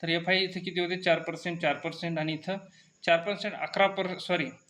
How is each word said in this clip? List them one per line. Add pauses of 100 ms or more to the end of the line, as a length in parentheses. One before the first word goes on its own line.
तर
एफआय
इथं
किती
होते?
चार
पर्सेंट,
चार
पर्सेंट
आणि
इथं (500)
चार
पर्सेंट
अकरा
पर-,
सॉरी, (240)